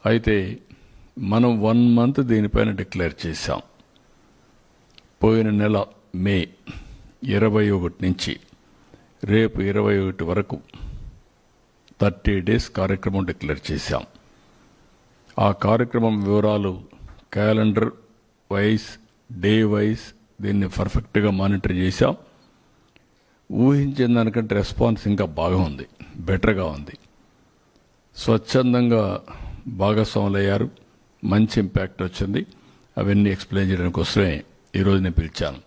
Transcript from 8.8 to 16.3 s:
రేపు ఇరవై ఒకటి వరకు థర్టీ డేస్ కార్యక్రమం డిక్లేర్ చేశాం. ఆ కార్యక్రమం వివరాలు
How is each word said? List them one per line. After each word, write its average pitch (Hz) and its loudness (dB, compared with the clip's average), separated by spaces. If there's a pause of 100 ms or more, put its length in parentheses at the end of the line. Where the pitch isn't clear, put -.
రేపు 110 2 (100)
ఇరవై 104 2
ఒకటి 92 -4
వరకు 95 -2 (1400)
థర్టీ 101 0 (140)
డేస్ 113 2 (120)
కార్యక్రమం 95 -2
డిక్లేర్ 73 -6
చేశాం. 73 -4 (1400)
ఆ - 6 (160)
కార్యక్రమం 113 2 (120)
వివరాలు 104 0 (640)